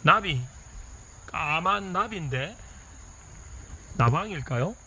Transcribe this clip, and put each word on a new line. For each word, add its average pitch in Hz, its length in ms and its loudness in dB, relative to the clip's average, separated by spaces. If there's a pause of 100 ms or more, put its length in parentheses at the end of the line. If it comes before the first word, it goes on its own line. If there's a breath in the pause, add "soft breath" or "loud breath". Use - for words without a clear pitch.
나비, 165 400 6 (840)
까만 175 640 2
나비인데 180 640 0 (1400 loud breath)
나방일까요? 143 800 2 (120)